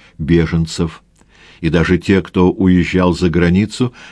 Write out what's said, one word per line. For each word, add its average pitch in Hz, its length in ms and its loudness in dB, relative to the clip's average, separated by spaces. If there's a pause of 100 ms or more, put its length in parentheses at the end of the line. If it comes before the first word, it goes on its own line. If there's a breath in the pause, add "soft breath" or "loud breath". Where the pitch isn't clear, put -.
(180 soft breath)
беженцев, 82 840 -2 (580 soft breath)
и 85 80 -4
даже 82 300 2
те, 98 240 0
кто 92 280 0
уезжал 90 640 2
за 90 140 -2
границу, 90 640 0 (180 loud breath)